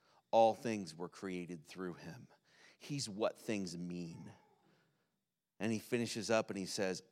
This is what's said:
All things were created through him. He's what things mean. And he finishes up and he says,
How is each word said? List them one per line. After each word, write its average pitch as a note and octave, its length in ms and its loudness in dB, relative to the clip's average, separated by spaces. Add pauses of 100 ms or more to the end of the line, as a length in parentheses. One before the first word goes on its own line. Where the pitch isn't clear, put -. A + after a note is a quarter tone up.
(320)
All A2+ 240 8
things G2 400 -2
were F2 140 -8
created F2+ 580 -6
through F2+ 280 -6
him. D#2 320 -12 (520)
He's C#3 280 -4
what G#2 320 0
things F#2+ 380 -2
mean. F2 540 -6 (1300)
And A2 120 2
he A2 60 2
finishes A2+ 540 -2
up A2 180 6
and G2 80 -4
he F#2+ 80 -2
says, F#2 460 0